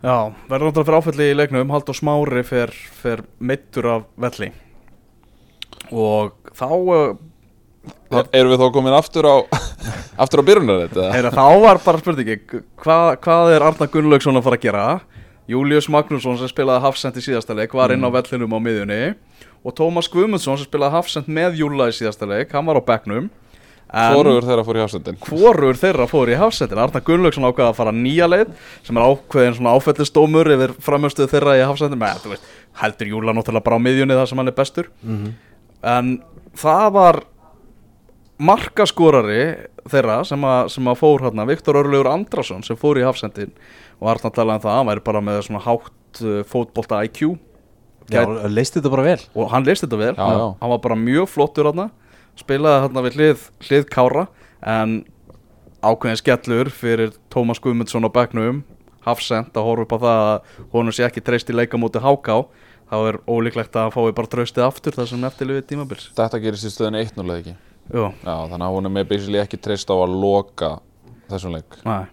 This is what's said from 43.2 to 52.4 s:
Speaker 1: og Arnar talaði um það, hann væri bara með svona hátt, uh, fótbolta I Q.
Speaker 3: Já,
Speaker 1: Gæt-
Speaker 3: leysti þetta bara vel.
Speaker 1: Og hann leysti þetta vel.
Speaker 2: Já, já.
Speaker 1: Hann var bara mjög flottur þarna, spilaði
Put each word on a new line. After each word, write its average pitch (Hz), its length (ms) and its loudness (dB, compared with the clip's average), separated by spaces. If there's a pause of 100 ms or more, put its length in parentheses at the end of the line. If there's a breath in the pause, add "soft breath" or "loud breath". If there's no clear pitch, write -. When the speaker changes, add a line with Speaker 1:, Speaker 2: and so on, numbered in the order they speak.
Speaker 1:
og 104 100 -4
Arnar 113 240 -4
talaði 110 240 0
um 101 60 -12
það, 107 140 0
hann 131 100 0
væri 104 160 -4
bara 107 180 -2
með 104 240 -4
svona 104 160 -8
hátt, - 600 -6
uh, 104 200 -4
fótbolta 113 600 -4
I 113 40 -6
Q. 160 280 -4 (720)
Speaker 3:
Já, 101 160 2
Speaker 1:
Gæt- 104 260 -6
Speaker 3:
leysti 120 300 -2
þetta 139 100 0
bara 135 140 0
vel. 170 160 2 (160)
Speaker 1:
Og 110 160 -4
hann 131 120 0
leysti 170 220 0
þetta 117 140 -4
vel. 113 160 -2
Speaker 2:
Já, 98 100 -2
já. 110 200 0 (140)
Speaker 1:
Hann 120 120 -4
var 117 60 -2
bara 113 180 -2
mjög 123 340 0
flottur 147 400 0
þarna, 185 200 -6 (460 soft breath)
spilaði 143 520 2